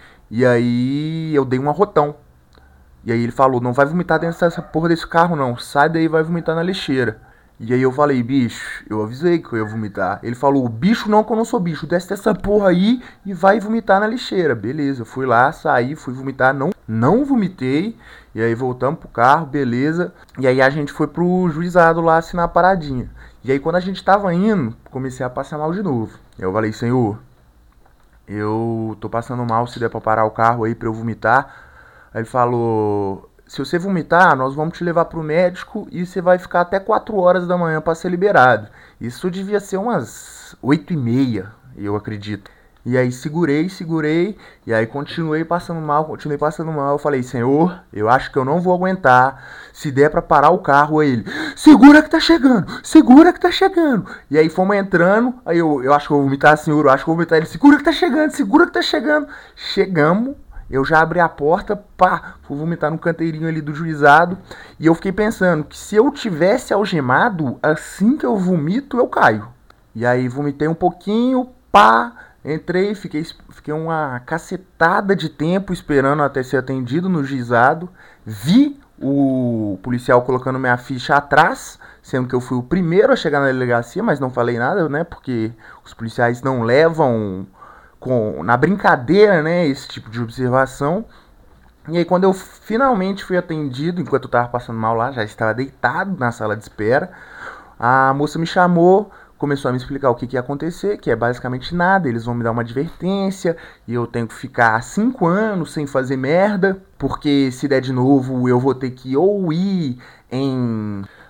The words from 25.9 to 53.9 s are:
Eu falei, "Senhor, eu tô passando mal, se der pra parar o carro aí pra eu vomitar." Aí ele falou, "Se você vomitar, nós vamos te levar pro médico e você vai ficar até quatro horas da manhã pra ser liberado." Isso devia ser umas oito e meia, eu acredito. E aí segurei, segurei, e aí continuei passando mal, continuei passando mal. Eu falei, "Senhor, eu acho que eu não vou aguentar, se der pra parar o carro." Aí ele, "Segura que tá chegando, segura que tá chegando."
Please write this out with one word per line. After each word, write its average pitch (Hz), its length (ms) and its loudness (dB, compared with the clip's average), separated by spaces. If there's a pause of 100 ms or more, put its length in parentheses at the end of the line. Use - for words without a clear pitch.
Eu 92 160 -4
falei, 110 200 -2
"Senhor, 117 480 -2 (1080)
eu 110 720 -4
tô 113 80 -10
passando 120 380 -6
mal, 117 220 0
se 123 100 -14
der 113 100 -2
pra 113 120 -6
parar 110 240 2
o 110 80 -2
carro 117 320 0
aí 113 100 -2
pra 113 140 -6
eu 110 40 -2
vomitar." 113 640 -2 (580)
Aí 110 80 -6
ele 113 80 -8
falou, 110 1040 -2 (160)
"Se - 120 -14
você 143 200 -4
vomitar, 175 560 2
nós 131 200 -2
vamos 156 240 -6
te - 40 -8
levar 170 220 0
pro 165 180 -8
médico 180 680 -4
e 175 160 -8
você 180 160 -6
vai 180 160 4
ficar 175 240 -2
até 190 180 -2
quatro 214 360 -2
horas 180 300 2
da 180 120 -2
manhã 160 220 -2
pra 160 140 -2
ser 180 140 -6
liberado." 147 600 4 (300)
Isso 123 320 -8
devia 196 300 -4
ser 202 160 -8
umas - 840 -8
oito 160 320 -2
e - 20 -4
meia, 120 520 -2 (280)
eu 101 180 -6
acredito. 104 560 -10 (360)
E 123 100 -2
aí 127 140 2
segurei, 151 580 -2
segurei, 165 720 -4 (280)
e 113 60 -4
aí 110 140 0
continuei 156 580 -6
passando 170 360 -6
mal, 151 240 0
continuei 151 340 -8
passando 156 340 -4
mal. 143 200 -2
Eu 147 60 0
falei, 143 240 -2
"Senhor, 139 600 0 (100)
eu 104 160 -2
acho 131 240 0
que 143 60 -2
eu 127 60 -2
não 151 160 -2
vou 180 140 0
aguentar, 135 680 2 (300)
se - 180 -8
der 139 200 4
pra 170 120 -2
parar 151 280 4
o 180 80 2
carro." 147 420 2
Aí 147 100 2
ele, 113 140 -2 (320)
"Segura 277 460 10
que 302 80 -10
tá 320 100 2
chegando, 254 460 4 (160)
segura 320 500 8
que - 80 -12
tá 349 100 2
chegando." 339 560 2 (240)